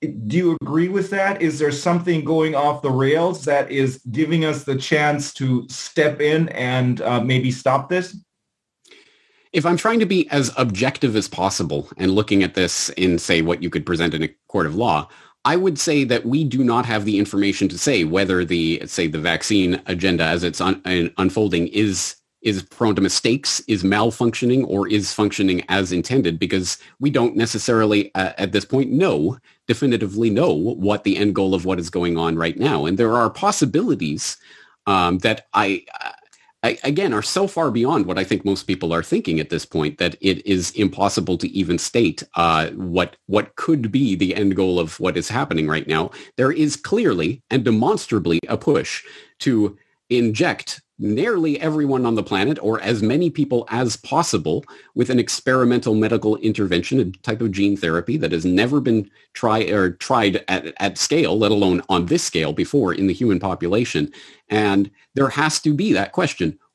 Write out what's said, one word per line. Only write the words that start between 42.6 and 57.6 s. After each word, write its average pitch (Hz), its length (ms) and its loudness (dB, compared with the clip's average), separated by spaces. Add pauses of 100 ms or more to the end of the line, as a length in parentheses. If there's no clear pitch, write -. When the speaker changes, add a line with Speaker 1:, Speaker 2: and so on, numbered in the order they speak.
Speaker 2:
what, - 440 -2 (100)
what 104 300 -2
could 131 340 0
be 131 240 2
the 90 200 0
end 98 200 0
goal 92 240 2
of 82 220 -4
what 87 160 0
is 85 120 -4
happening 101 380 -2
right 78 200 -2
now. 80 240 0 (260)
There 131 160 2
is 151 240 0
clearly 135 760 0
and 123 140 0
demonstrably 110 840 2
a 113 100 -2
push - 440 -2 (380)
to 104 380 0 (320)
inject 120 720 0 (140)
nearly 151 640 0
everyone 143 460 0
on 113 80 2
the 107 80 0
planet, 104 400 0
or 107 180 0
as 104 220 -2
many 147 260 2
people 131 400 -2
as 117 280 -2
possible, 139 680 -2 (300)
with 123 160 0
an 127 80 2
experimental 123 720 2
medical 107 440 2
intervention, 104 640 0
a 92 100 0 (140)
type 110 160 -4
of 113 100 0
gene 98 260 2